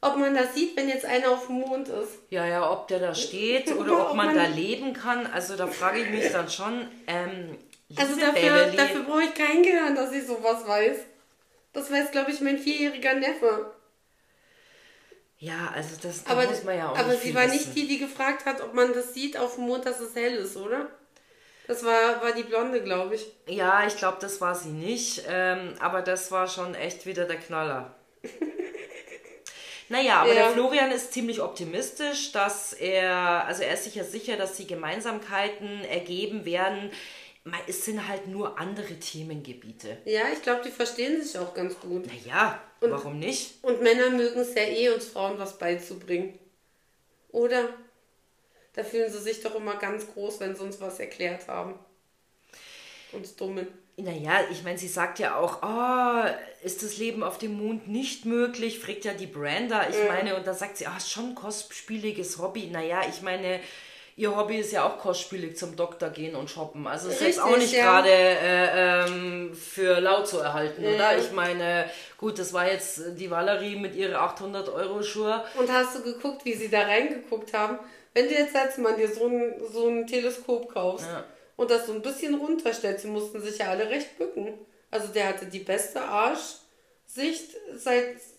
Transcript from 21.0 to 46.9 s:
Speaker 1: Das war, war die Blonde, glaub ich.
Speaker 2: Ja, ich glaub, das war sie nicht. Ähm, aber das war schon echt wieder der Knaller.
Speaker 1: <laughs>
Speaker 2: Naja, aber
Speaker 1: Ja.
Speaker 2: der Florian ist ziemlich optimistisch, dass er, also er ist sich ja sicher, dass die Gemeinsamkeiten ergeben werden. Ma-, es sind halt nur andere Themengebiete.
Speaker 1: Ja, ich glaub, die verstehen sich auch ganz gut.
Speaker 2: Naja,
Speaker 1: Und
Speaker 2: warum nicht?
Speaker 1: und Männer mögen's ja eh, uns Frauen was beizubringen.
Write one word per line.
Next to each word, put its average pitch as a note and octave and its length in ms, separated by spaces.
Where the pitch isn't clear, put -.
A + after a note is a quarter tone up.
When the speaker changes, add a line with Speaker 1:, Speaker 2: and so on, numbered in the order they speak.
Speaker 1:
Das A#3+ 180
war, A#3 380
war A#3 100
die A3+ 120
Blonde, A3+ 380
glaub F#3 300
ich. G#3+ 140
Speaker 2:
Ja, F#3+ 400
ich G#3 100
glaub, F#3 240
das F#3+ 200
war F3+ 140
sie D#3 160
nicht. F#3 580
Ähm, F#3 520
aber F3+ 220
das F#3 280
war F#3 180
schon F3+ 260
echt E3+ 320
wieder F3 180
der E3+ 140
Knaller. D3+ 560
Speaker 1:
<laughs> - 80
Speaker 2:
Naja, A#3 320
aber A#3 100
Speaker 1:
Ja. A3+ 120
Speaker 2:
der A#3 80
Florian C4 380
ist B3 220
ziemlich A#3 300
optimistisch, F#3 920
dass G3+ 400
er, F3+ 760
also F3+ 160
er C#3+ 120
ist - 100
sich A3 120
ja F#3+ 80
sicher, A3 340
dass F#3+ 160
die F#3+ 120
Gemeinsamkeiten G3+ 1160
ergeben F3+ 640
werden. G3 440
Ma-, E3+ 220
es F3+ 180
sind G#3+ 240
halt G3 180
nur F#3+ 320
andere G3 400
Themengebiete. C3 1080
Speaker 1:
Ja, G#3+ 160
ich D4+ 80
glaub, B3 220
die B3 80
verstehen B3 520
sich D4 160
auch F3+ 140
ganz F#3 280
gut. F3+ 260
Speaker 2:
Naja, E3+ 560
Speaker 1:
Und A#3 120
Speaker 2:
warum C#3+ 260
nicht? - 440
Speaker 1:
und A#3+ 200
Männer A#3+ 260
mögen's A#3+ 460
ja G#3+ 80
eh, A3+ 260
uns A#3 160
Frauen G3 340
was G3 200
beizubringen. F3+ 800